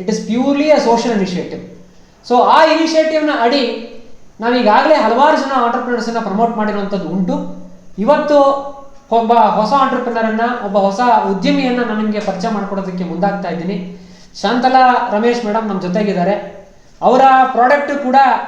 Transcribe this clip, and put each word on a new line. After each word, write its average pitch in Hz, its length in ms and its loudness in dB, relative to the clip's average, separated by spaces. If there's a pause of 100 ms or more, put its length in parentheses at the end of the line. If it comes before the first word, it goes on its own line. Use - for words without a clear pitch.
It 185 60 -12
is 208 80 -2
purely 277 500 0
a 302 140 4
social 233 340 0
initiative. 180 480 -4 (680)
So 240 140 4
ಆ 262 220 4
ಇನಿಷಿಯೇಟಿವ್ನ 311 680 2 (100)
ಅಡಿ 247 240 2 (760)
ನಾವೀಗಾಗಲೇ 247 540 4
ಹಲವಾರು 262 420 2
ಜನ 269 180 -2
ಆಂಟರ್‌ಪ್ರಿನರ್ಸ್ 233 540 -2
ಅನ್ನ 233 100 -4
ಪ್ರಮೋಟ್ 214 380 -2
ಮಾಡಿರುವಂಥದ್ದು 202 520 -4
ಉಂಟು. 190 260 -4 (640)
ಇವತ್ತು 294 360 2 (760)
ಒಬ್ಬ 226 220 2
ಹೊಸ 214 400 2
ಆಂಟರ್‌ಪ್ರಿನರ್ 247 520 0
ಅನ್ನ, 220 160 -2 (240)
ಒಬ್ಬ 202 140 -2
ಹೊಸ 196 220 0 (300)
ಉದ್ಯಮಿಯನ್ನ 247 500 0
ನಾನು 220 200 -4
ನಿಮ್ಗೆ 208 200 -2
ಪರಿಚಯ 196 280 -4
ಮಾಡ್ಕೊಡೋದಕ್ಕೆ 190 560 -6
ಮುಂದಾಗ್ತಾ 180 440 -4
ಇದ್ದೀನಿ. 175 480 -8 (460)
ಶಾಂತಲಾ 247 680 2
ರಮೇಶ್ 226 320 0
ಮೇಡಮ್ 214 240 -2
ನಮ್ಮ 190 120 -4
ಜೊತೆಗಿದ್ದಾರೆ. 185 840 -4 (360)
ಅವರ 233 180 4 (320)
ಪ್ರಾಡಕ್ಟ್ 285 520 0
ಕೂಡ 254 120 0 (320)